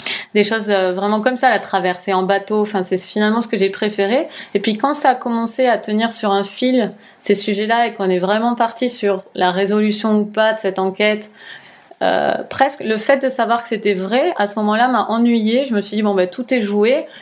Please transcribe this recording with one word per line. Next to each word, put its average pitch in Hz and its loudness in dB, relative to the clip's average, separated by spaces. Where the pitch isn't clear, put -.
des 208 4
choses, 208 -2
euh, 185 2
vraiment 202 0
comme 254 0
ça, 254 4
la 208 2
traversée 185 -2
en 185 2
bateau, 196 0
enfin, 208 -2
c'est 180 -2
finalement 214 0
ce 226 -4
que 214 -2
j'ai 190 2
préféré. 208 0
Et 196 2
puis 214 0
quand 277 0
ça 285 2
a 254 4
commencé 233 -2
à 220 4
tenir 226 0
sur 208 0
un 196 2
fil, 247 0
ces 202 2
sujets-là, 220 0
et 220 -6
qu'on 196 -2
est 185 2
vraiment 220 0
parti 240 -2
sur 202 -2
la 180 2
résolution 208 0
ou 208 0
pas 220 0
de 220 -4
cette 190 -2
enquête, 208 0
euh, - 2
presque 285 0
le 220 0
fait 269 2
de 269 0
savoir 233 0
que - -12
c'était 214 0
vrai, 226 0
à 208 0
ce 208 -6
moment-là, 214 2
m'a 233 2
ennuyée. 233 2
Je 240 -4
me 202 2
suis 208 -6
dit, « 220 0
Bon, 202 2
ben, 180 2
tout 247 -6
est 240 2
joué. » 208 2